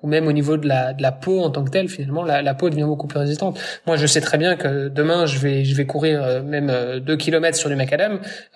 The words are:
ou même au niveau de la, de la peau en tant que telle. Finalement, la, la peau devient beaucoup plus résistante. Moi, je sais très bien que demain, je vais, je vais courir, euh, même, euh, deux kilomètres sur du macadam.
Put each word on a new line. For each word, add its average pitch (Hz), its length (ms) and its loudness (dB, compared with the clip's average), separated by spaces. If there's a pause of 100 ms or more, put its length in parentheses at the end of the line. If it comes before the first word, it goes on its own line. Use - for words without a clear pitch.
ou 147 40 -4
même 156 200 2
au 151 40 2
niveau 147 240 2
de 147 140 -2
la, 131 240 2
de 139 80 -6
la 131 100 2
peau 185 300 0
en 165 80 2
tant 139 160 -2
que 131 40 -2
telle. 185 200 0
Finalement, 147 340 -6
la, 143 180 2
la 139 120 0
peau 175 160 0
devient 151 160 0
beaucoup 147 220 -2
plus 147 120 -4
résistante. 151 400 -2 (280)
Moi, 165 100 2
je 147 80 2
sais 147 160 4
très 151 160 0
bien 170 180 2
que 139 320 -2
demain, 156 380 2
je 139 140 -2
vais, 135 260 2
je 135 100 2
vais 139 100 0
courir, 147 380 0
euh, 127 180 0
même, 143 280 -2
euh, 127 320 -2
deux 151 160 -2
kilomètres 160 400 2
sur - 100 -2
du 143 80 0
macadam. 170 460 0 (340)